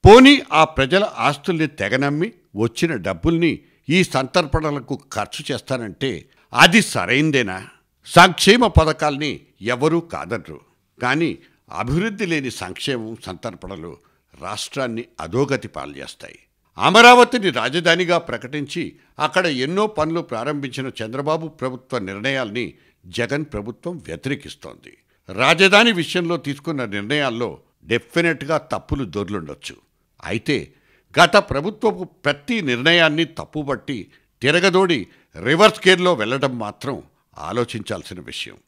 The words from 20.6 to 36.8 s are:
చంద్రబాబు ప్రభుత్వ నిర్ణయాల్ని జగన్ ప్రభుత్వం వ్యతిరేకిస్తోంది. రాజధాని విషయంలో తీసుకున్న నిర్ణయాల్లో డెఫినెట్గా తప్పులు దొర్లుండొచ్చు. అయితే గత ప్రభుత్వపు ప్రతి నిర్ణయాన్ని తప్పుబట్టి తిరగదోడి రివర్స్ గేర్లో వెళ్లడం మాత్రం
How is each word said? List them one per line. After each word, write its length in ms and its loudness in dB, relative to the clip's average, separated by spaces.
చంద్రబాబు 440 -6
ప్రభుత్వ 520 -8
నిర్ణయాల్ని 760 -6
జగన్ 400 -4
ప్రభుత్వం 520 -10
వ్యతిరేకిస్తోంది. 1000 -12
రాజధాని 520 6
విషయంలో 460 -2
తీసుకున్న 480 -6
నిర్ణయాల్లో 720 -4
డెఫినెట్గా 720 -2
తప్పులు 480 -6
దొర్లుండొచ్చు. 680 -8
అయితే 480 -4
గత 180 6
ప్రభుత్వపు 680 -2
ప్రతి 580 -6
నిర్ణయాన్ని 640 2
తప్పుబట్టి 840 -10
తిరగదోడి 680 2
రివర్స్ 440 4
గేర్లో 260 4
వెళ్లడం 460 -2
మాత్రం 440 -10